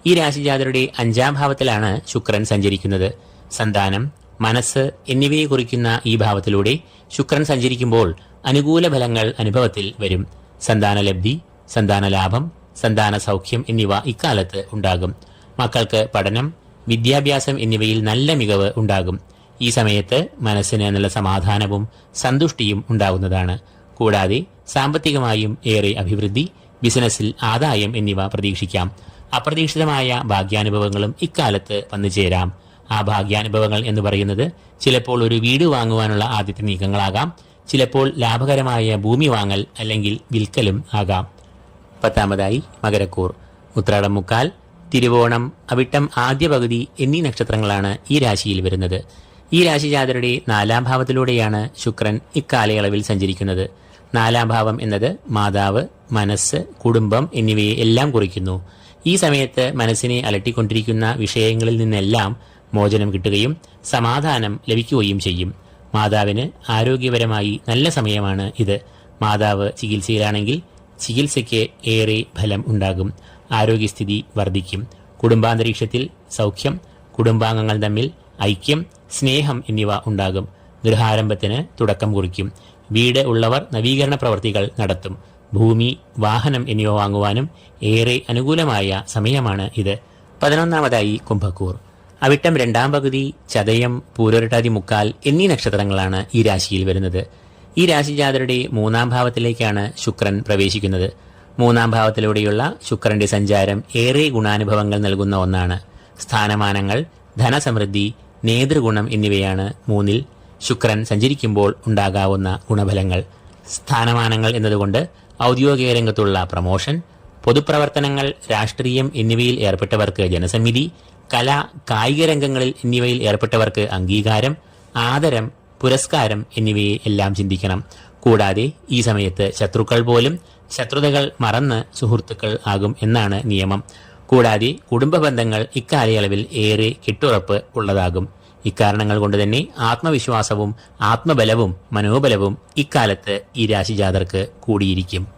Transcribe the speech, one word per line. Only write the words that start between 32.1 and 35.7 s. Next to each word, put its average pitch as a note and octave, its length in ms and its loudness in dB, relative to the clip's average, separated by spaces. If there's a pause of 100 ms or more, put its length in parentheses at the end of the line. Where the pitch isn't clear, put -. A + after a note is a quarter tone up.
ആ G#2+ 100 0
ഭാഗ്യാനുഭവങ്ങൾ G#2 840 0
എന്ന് G#2+ 160 -2
പറയുന്നത് G2+ 500 -2 (280)
ചിലപ്പോൾ B2 440 2
ഒരു A2+ 100 2
വീട് A#2+ 300 2
വാങ്ങുവാനുള്ള A2 600 0